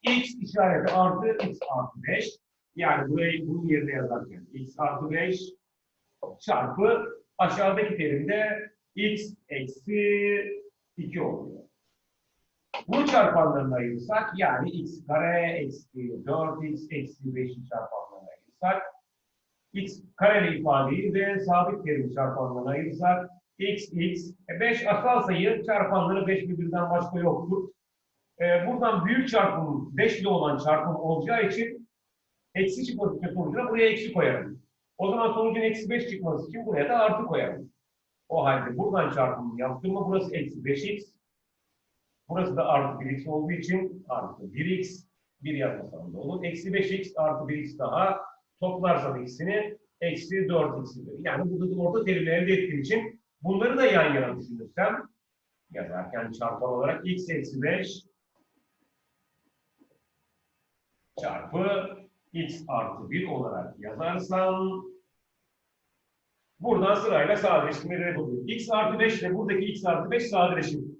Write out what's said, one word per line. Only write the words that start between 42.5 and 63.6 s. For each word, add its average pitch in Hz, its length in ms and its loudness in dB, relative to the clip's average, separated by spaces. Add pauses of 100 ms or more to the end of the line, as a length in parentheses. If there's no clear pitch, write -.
da 156 100 2
artı 135 340 2
bir 131 100 -6
x 135 160 -4
olduğu 156 260 -2
için 175 560 -2
artı - 460 -8
bir 170 240 -2
x, - 260 -8 (380)
bir 147 120 -6
yazmasam 101 600 -6
da - 40 -10
olur. 175 260 -6
Eksi 170 280 -6
beş 190 200 0
x - 240 -6
artı 151 320 0
bir 151 100 -4
x - 200 -10
daha 170 420 0 (400)
toplarsam 165 640 0
x'ini 185 560 -4 (220)
eksi 170 480 -2
dört 147 320 2
x - 160 -12
gelir. - 240 -12
Yani 175 300 -2
burada 180 260 0
da 180 40 -2
orta 175 240 2
terimi 165 260 2
elde 180 220 4
ettiğim 160 280 2
için 220 400 -2 (220)
bunları 196 340 2
da 262 100 6
yan 160 280 6
yana 127 260 0
düşünürsem 175 680 -4 (600)
yazarken 98 640 -6
çarpan 120 380 -4
olarak 143 360 -2
x 180 240 -2
eksi 135 320 -4
beş 180 420 -2 (3250)
çarpı - 760 -2 (360)
x - 360 -6
artı - 420 -6
bir 180 180 -4
olarak - 520 -6